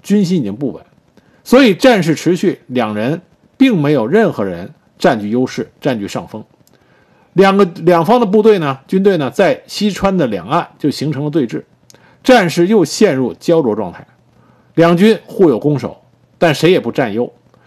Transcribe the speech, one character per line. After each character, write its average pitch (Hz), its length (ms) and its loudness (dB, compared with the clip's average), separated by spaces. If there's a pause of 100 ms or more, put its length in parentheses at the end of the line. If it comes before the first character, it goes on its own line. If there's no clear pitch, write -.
军 202 220 0
心 175 140 0
已 127 40 -2
经 98 100 -8
不 120 200 -8
稳， - 100 -20 (640)
所 269 180 4
以 214 100 4
战 214 300 2
事 156 100 0
持 165 220 -2
续， 170 320 -2
两 120 260 -4
人 120 280 -4 (340)
并 254 260 2
没 143 120 0
有 117 120 0
任 180 280 0
何 110 100 -6
人 92 300 -8 (260)
占 143 180 2
据 104 120 -8
优 120 180 -2
势、 - 320 -10
占 131 180 -2
据 98 80 -8
上 90 220 -10
风。 107 160 -16 (880)
两 190 240 4
个， 202 80 4 (200)
两 170 220 2
方 240 140 2
的 233 60 0
部 208 160 2
队 214 180 4
呢， 143 260 -4
军 190 160 -2
队 196 140 2
呢， 135 160 -4
在 160 340 0
西 - 240 -4
川 190 280 -2
的 151 100 0
两 92 220 -8
岸 160 180 -2 (100)
就 147 140 -2
形 143 220 -6
成 139 100 -6
了 151 60 -6
对 165 180 -2
峙， 151 160 -10 (580)
战 214 280 2
事 175 180 0
又 208 160 2
陷 160 320 0
入 123 180 -4
胶 165 280 0
着 113 120 -2
状 98 200 -8
态。 - 120 -20 (720)
两 170 220 4
军 208 280 4
互 185 220 2
有 123 100 2
攻 143 220 -2
守， 90 220 -12 (360)
但 160 160 2
谁 160 160 2
也 160 120 2
不 117 100 -6
占 113 220 -4
优， 120 180 -4 (360)